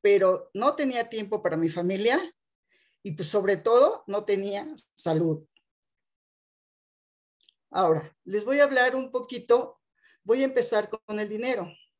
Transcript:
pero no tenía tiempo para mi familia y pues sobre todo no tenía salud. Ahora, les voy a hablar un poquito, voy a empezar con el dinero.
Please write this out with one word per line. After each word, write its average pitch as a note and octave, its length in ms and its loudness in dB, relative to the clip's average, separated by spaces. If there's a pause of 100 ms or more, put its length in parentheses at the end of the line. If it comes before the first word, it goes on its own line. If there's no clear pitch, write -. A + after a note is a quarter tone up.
pero F#3+ 500 4
no C4 220 0
tenía B3 340 -2
tiempo G#3+ 340 -6
para E3 140 -2
mi E3 120 0
familia F#3+ 520 0 (800)
y G3 100 -10
pues D#3 160 -6
sobre G3 280 0
todo B3+ 500 4
no G3+ 180 -4
tenía G3+ 420 -4 (280)
salud. D#3+ 520 -2 (2250)
Ahora, D#3+ 440 0 (100)
les G#3 200 -4
voy C4+ 160 0
a C#4+ 40 8
hablar B3+ 320 2
un C4 140 -6
poquito, B3 680 -2 (440)
voy A#3+ 180 2
a C4+ 40 2
empezar A3+ 440 0
con G#3+ 280 -10
el G#3 100 -6
dinero. G#3+ 440 -6 (280)